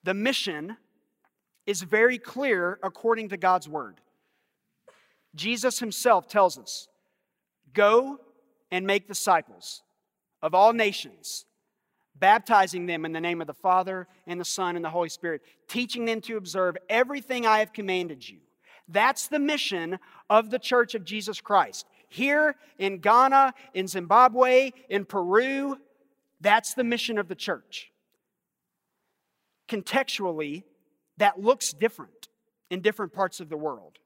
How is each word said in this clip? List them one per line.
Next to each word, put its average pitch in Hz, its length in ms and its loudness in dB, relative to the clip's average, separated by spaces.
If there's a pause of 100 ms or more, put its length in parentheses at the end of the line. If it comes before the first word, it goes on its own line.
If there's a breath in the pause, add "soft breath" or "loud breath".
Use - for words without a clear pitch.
The 190 100 -2
mission 202 640 -4 (880)
is 185 180 -4
very 220 340 4
clear 202 680 -2
according 220 460 -2
to 196 80 -10
God's 180 320 2
word. 127 320 -12 (1300 soft breath)
Jesus 226 460 -4
himself - 480 2
tells 190 300 4
us, - 300 -16 (840)
"Go 233 460 4 (520)
and 185 140 -4
make 196 220 0
disciples 160 760 -4 (600)
of 160 120 -2
all 202 180 6
nations, - 760 -6 (720)
baptizing 190 680 2
them 165 180 -6
in 160 80 -6
the 160 80 -6
name 170 220 -4
of 151 60 -8
the 147 60 -12
Father 185 540 0 (180 soft breath)
and 175 140 -10
the 170 60 -8
Son 175 320 -4
and 170 80 -6
the 156 60 -8
Holy 170 180 -4
Spirit, 160 340 -8 (240 soft breath)
teaching 240 380 -6
them 226 160 -4
to 226 160 -10
observe 180 400 -4 (100)
everything 247 580 -2
I 214 140 6
have 214 140 -2
commanded 180 560 -6
you." 92 100 -20 (480 soft breath)
That's 220 400 0
the 294 120 -2
mission 190 600 -4 (300 soft breath)
of 214 220 4
the 247 80 -4
Church 233 360 0
of 196 80 -8
Jesus 202 380 -10
Christ. 160 440 0 (220 soft breath)
Here 285 500 0 (200 soft breath)
in 196 220 -4
Ghana, 262 540 4 (200 loud breath)
in 190 140 -4
Zimbabwe, 247 840 4 (160 soft breath)
in 196 180 -2
Peru, 262 760 0 (580)
that's 208 360 2
the 254 100 0
mission 233 320 -2
of 190 100 -4
the 185 80 -10
church. - 560 -10 (1800)
Contextually, 185 960 -4 (540)
that 196 240 0
looks 226 320 0
different 160 560 -6 (400)
in 180 120 -6
different 208 300 -2
parts 190 300 -4
of 156 80 -16
the 156 80 -8
world. 127 480 -8